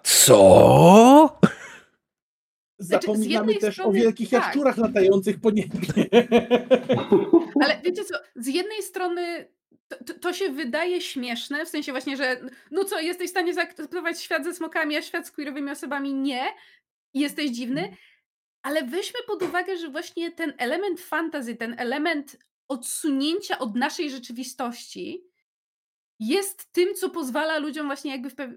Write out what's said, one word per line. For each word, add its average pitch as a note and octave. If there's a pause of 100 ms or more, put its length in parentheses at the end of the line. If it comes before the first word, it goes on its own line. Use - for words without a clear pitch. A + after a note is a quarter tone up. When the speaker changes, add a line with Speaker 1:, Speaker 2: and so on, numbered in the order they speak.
Speaker 1:
co?” E3+ (1400)
Speaker 2:
Znaczy, F#3
z -
Speaker 3:
Zapominamy G#3+
Speaker 2:
jednej G#3+
Speaker 3:
też G3+
o -
Speaker 2:
strony G#3
Speaker 3:
wielkich A3+
Speaker 2:
tak. B3
Speaker 3:
jaszczurach C4
latających G3
po A3
niebie. -
<laughs> A#3+
Speaker 2:
Ale C#4+
wiecie F4+
co, F4+ (200)
z A#3+
jednej F#4+
strony F4 (400)
to, -
to, E4
to F4
się F#4+
wydaje D#4+
śmieszne, C4
w D#4+
sensie D4+
właśnie, C4
że B3+ (300)
no F4+
co, F#4+
jesteś F4
w F4
stanie F4
zaakceptować E4
świat D#4+
ze E4+
smokami, D#4+
a E4
świat E4
z -
queerowymi C#4+
osobami C#4
nie? C4+ (720)
Jesteś C#4+
dziwny? B3
Speaker 3:
Mhm. G3+ (640)
Speaker 2:
Ale D4+
weźmy F#4
pod G4
uwagę, F4+
że E4
właśnie E4+
ten E4
element E4
fantasy, D4
ten A#3
element C#4+ (300)
odsunięcia D4
od G#3+
naszej D4
rzeczywistości A#3+ (960)
jest E4+
tym, F4+
co F#4
pozwala D#4
ludziom D4
właśnie C#4
jakby C4
w B3+
pe-, B3+